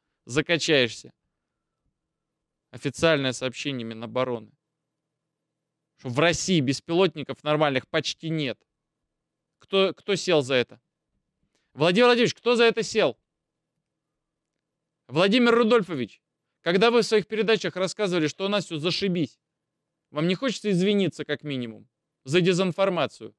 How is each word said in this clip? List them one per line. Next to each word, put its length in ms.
закачаешься». 880
Официальное 600
сообщение 540
Минобороны. 680
Что 120
в 100
России 400
беспилотников 840
нормальных 440
почти 420
нет. 300
Кто, 360
кто 220
сел 260
за 140
это? 260
Владимир 340
Владимирович, 280
кто 200
за 100
это 180
сел? 340
Владимир 480
Рудольфович, 680
когда 300
вы 100
в 40
своих 220
передачах 500
рассказывали, 500
что 180
у 40
нас 160
все 120
зашибись, 640
вам 160
не 80
хочется 340
извиниться 540
как 200
минимум 440
за 160
дезинформацию? 960